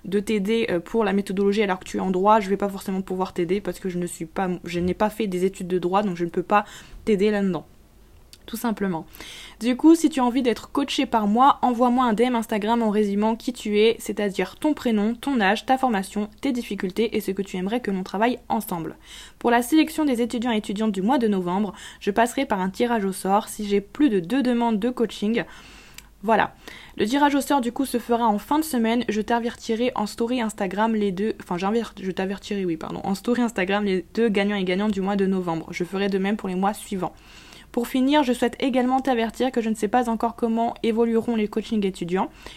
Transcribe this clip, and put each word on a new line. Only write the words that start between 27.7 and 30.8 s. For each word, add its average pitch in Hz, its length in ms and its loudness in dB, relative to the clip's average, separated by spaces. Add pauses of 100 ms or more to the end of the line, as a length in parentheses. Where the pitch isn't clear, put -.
coup, 269 140 -2
se 247 140 -2
fera 233 260 0
en 208 140 2
fin 285 180 -2
de 311 60 2
semaine. 233 460 0
Je 214 120 -2
t'avertirai 233 720 -2
en 208 140 -2
story 233 340 -2
Instagram 214 540 -2